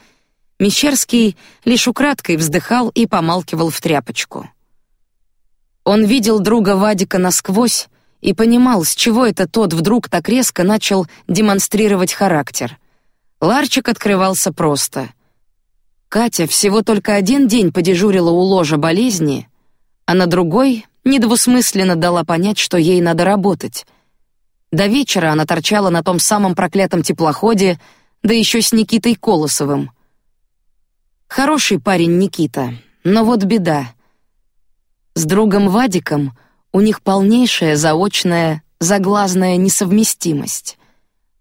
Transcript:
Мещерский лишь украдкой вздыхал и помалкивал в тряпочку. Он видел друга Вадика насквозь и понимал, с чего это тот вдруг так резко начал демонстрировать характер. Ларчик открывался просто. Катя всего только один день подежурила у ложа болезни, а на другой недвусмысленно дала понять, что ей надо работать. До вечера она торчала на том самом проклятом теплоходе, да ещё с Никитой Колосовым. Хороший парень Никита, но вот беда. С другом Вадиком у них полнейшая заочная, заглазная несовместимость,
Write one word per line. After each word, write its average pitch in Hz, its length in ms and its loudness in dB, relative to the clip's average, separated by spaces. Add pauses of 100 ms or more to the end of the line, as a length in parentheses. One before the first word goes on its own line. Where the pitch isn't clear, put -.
(600)
Мещерский 226 760 0 (300)
лишь 240 220 0
украдкой 262 500 -2
вздыхал 165 520 -2
и 226 180 0
помалкивал 165 640 -2
в - 100 -10
тряпочку. - 640 -6 (1400)
Он 208 220 2
видел 220 340 2
друга 208 360 2
Вадика 196 420 0
насквозь 190 720 -2 (340)
и 196 120 0
понимал, 233 520 2
с - 80 -4
чего 240 320 0
это 196 220 -2
тот 190 260 0
вдруг 175 340 0
так 175 220 -4
резко 226 340 0
начал 190 440 0 (200)
демонстрировать 196 840 0
характер. 147 640 -4 (640)
Ларчик 254 480 0
открывался 190 640 0
просто. 143 560 -4 (960)
Катя 220 400 -2
всего 202 340 0
только 208 340 0
один 226 340 2
день 196 240 2
подежурила 180 580 2
у 170 80 2
ложа 180 380 2
болезни, 165 720 -2 (560)
а 165 80 0
на 185 120 2
другой 185 600 0 (180)
недвусмысленно 233 920 2
дала 175 260 0
понять, 180 340 -2
что - 200 -2
ей 175 240 4
надо 170 240 0
работать. 190 600 -2 (840)
До 190 160 0
вечера 202 440 0
она 156 140 0
торчала 185 440 0
на 170 120 0
том 180 180 -2
самом 202 360 0
проклятом 185 480 0
теплоходе, 180 720 0 (460)
да 214 100 2
ещё 226 280 0
с - 100 0
Никитой 226 440 2
Колосовым. 143 760 -2 (1400)
Хороший 269 520 -2
парень 170 380 0
Никита, 147 580 -2 (280)
но 214 220 2
вот 226 180 2
беда. 165 500 0 (1200)
С 165 100 -4
другом 202 440 2
Вадиком 180 680 -2 (340)
у 190 80 0
них 214 220 2
полнейшая 196 760 2
заочная, 165 880 0 (160)
заглазная 185 800 0
несовместимость, 185 1200 -2 (640)